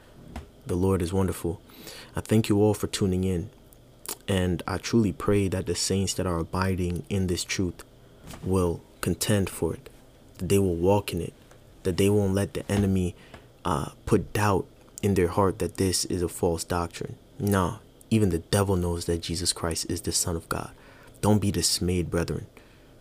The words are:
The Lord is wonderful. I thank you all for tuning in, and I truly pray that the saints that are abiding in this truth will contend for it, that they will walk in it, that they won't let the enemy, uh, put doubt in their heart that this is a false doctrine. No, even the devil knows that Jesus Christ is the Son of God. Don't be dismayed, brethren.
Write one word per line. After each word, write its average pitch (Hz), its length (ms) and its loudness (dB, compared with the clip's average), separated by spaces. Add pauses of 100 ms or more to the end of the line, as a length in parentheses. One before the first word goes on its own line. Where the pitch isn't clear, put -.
(680)
The 123 100 -2
Lord 92 260 2
is 87 100 -2
wonderful. 90 480 -2 (540)
I - 60 -4
thank 110 280 2
you 101 140 4
all 107 100 6
for 98 140 -2
tuning 92 380 0
in, 95 260 -2 (760)
and 90 400 2
I 95 120 -4
truly 107 340 2
pray 101 360 2
that 92 180 -2
the 87 80 -2
saints 98 400 0
that 92 120 -2
are 87 120 0
abiding 90 720 -2
in 95 160 0
this 87 180 -2
truth - 400 -4 (580)
will 90 380 0 (220)
contend 98 480 0
for - 240 -4
it, - 160 -14 (480)
that 90 100 -6
they 98 100 6
will 95 160 2
walk 95 380 2
in 87 80 -2
it, - 140 -8 (480)
that 90 160 0
they 98 100 6
won't 101 260 4
let 98 200 0
the - 180 -8
enemy, 95 420 2 (520)
uh, 80 240 -2 (160)
put 101 260 2
doubt 101 340 2 (360)
in 101 100 2
their 90 160 4
heart 95 300 0
that 85 180 -4
this 95 300 0
is 90 160 -2
a 85 60 0
false 82 360 -2
doctrine. - 520 -6 (220)
No, 98 420 0 (300)
even 107 200 4
the 82 80 0
devil 98 380 0
knows 87 280 -2
that 85 160 -2
Jesus 85 320 -2
Christ - 380 -4
is 85 100 -2
the 85 120 -4
Son - 240 -2
of - 120 -10
God. - 220 -6 (500)
Don't 104 180 6
be 101 120 2
dismayed, 87 600 0
brethren. 85 360 -2 (540)